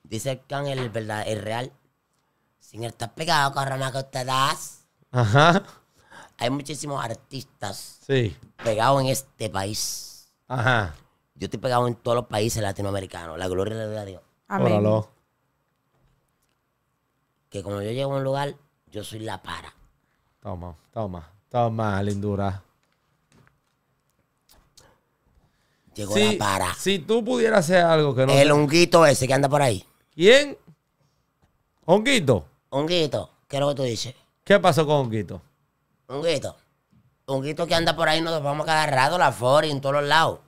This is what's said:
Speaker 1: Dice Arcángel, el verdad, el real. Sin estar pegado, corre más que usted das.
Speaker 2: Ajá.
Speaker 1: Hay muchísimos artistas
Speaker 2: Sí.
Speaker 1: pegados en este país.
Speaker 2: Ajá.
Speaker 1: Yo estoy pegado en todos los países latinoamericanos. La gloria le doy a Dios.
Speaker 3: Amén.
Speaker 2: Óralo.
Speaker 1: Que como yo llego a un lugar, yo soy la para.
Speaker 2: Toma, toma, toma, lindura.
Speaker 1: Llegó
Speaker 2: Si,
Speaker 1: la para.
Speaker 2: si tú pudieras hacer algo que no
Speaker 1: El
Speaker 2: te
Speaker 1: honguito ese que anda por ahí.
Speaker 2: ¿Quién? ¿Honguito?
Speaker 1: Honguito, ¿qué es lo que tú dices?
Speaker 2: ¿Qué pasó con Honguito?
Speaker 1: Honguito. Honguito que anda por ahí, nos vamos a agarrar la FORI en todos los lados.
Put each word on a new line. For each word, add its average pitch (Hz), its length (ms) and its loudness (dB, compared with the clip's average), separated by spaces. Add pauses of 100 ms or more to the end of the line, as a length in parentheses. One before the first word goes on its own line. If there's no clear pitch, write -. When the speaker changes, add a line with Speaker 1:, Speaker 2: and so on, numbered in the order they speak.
Speaker 1:
Dice 113 300 -8
Arcángel, 139 480 -8
el 123 100 -6
verdad, 107 380 -8
el 107 160 -4
real. 117 280 -8 (880)
Sin 107 260 -16
estar 110 280 -12
pegado, 151 400 0
corre 135 240 -4
más 135 140 -6
que 135 80 -6
usted 131 260 -8
das. 135 540 -2 (320)
Speaker 2:
Ajá. 143 500 4 (800)
Speaker 1:
Hay 120 100 -2
muchísimos 139 540 -6
artistas - 1040 -12
Speaker 2:
Sí. 120 280 0 (280)
Speaker 1:
pegados 117 380 2
en 131 60 0
este - 420 -6
país. - 840 -8 (160)
Speaker 2:
Ajá. 120 480 -2 (400)
Speaker 1:
Yo 95 100 -10
estoy 107 140 -8
pegado 123 280 0
en 120 80 -2
todos 117 200 -2
los 120 100 -4
países 113 380 -2
latinoamericanos. 95 760 -8
La 92 120 -6
gloria 98 260 -2
le 110 80 -8
doy 107 140 -8
a 104 80 -10
Dios. 92 160 -16 (260)
Speaker 3:
Amén. 156 280 0
Speaker 2:
Óralo. 107 340 0 (2500)
Speaker 1:
Que 101 120 -10
como 101 200 -8
yo 107 100 -6
llego 139 220 -6
a 139 40 -4
un 135 60 -4
lugar, 139 320 -4 (340)
yo 104 140 -12
soy 110 160 -14
la 107 220 -10
para. - 320 -14 (680)
Speaker 2:
Toma, 87 320 -12 (200)
toma, 90 360 -10 (200)
toma, 110 520 -2
lindura. 98 640 -4 (3250)
Speaker 1:
Llegó 104 180 -6
Speaker 2:
Si, 214 240 2
Speaker 1:
la 104 80 -2
para. 95 300 -2
Speaker 2:
si 196 240 -2
tú 214 260 -2
pudieras 226 400 2
hacer 175 180 4
algo 156 320 4
que 131 100 2
no 139 60 2
Speaker 1:
El 143 160 8
Speaker 2:
te 147 60 6
Speaker 1:
honguito 160 520 6
ese 135 220 4
que 131 60 2
anda 139 160 2
por 143 120 2
ahí. 110 220 0 (300)
Speaker 2:
¿Quién? 262 440 6 (1300)
¿Honguito? 196 600 2 (240)
Speaker 1:
Honguito, 147 600 -2 (180)
¿qué 139 100 -8
es 135 40 0
lo 143 80 2
que 139 60 -2
tú 135 80 -4
dices? 120 300 -6 (300)
Speaker 2:
¿Qué 196 160 4
pasó 156 260 4
con 151 120 2
Honguito? 110 440 -4 (640)
Speaker 1:
Honguito. 143 480 -4 (680)
Honguito 139 420 -4
que 165 80 0
anda 165 200 2
por 165 120 0
ahí, 160 140 2
nos 165 200 -2
vamos 147 260 -4
a 156 160 2
agarrar 143 360 2
la 147 120 4
FORI 143 400 2
en 139 100 -4
todos 139 140 -2
los 147 100 0
lados. 143 420 2